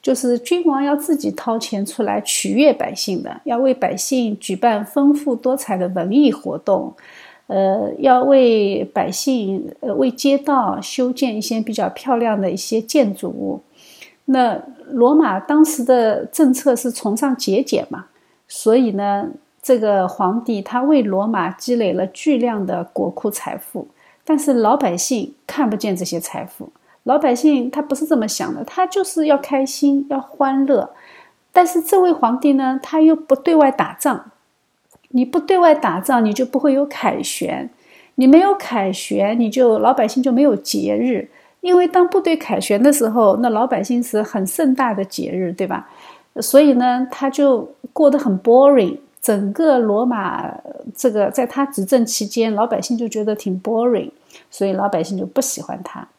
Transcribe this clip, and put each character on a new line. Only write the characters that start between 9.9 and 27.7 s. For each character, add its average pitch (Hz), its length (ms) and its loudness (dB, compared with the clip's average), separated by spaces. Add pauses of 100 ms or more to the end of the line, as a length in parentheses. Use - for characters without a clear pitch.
为 262 160 0
街 277 260 0
道 262 420 0
修 254 320 -4
建 247 240 -2
一 214 60 -6
些 226 180 -4
比 220 140 -6
较 190 160 -2
漂 254 280 -4
亮 220 220 -2
的 190 120 -2
一 190 40 -6
些 220 240 -4
建 226 360 0
筑 - 140 -10
物。 - 320 -8 (640)
那 254 360 2 (300)
罗 254 240 4
马 233 240 4
当 302 260 4
时 311 180 -4
的 233 440 2
政 277 260 2
策 254 220 2
是 233 160 -4
崇 220 260 -4
尚 269 180 0
节 208 280 -2
俭 - 260 -2
嘛， 190 160 -14 (420)
所 - 280 0
以 247 160 2
呢， 202 400 -2 (300)
这 247 180 2
个 202 280 2
皇 226 360 -2
帝 214 180 -4
他 247 220 -4
为 285 180 4
罗 196 240 -2
马 196 240 -2
积 247 260 -4
累 214 160 0
了 185 160 -2
巨 285 300 -2
量 226 260 -2
的 175 200 -4 (100)
国 - 160 -4
库 208 220 -6
财 - 260 -10
富， - 300 -14 (360)
但 311 140 0
是 285 160 0
老 233 240 4
百 208 180 0
姓 202 380 -4 (140)
看 285 200 -2
不 208 80 -2
见 208 200 -4
这 180 100 -6
些 170 140 -6
财 - 260 -12
富， - 240 -18 (340)
老 285 160 2
百 254 160 2
姓 254 340 2
他 294 140 -6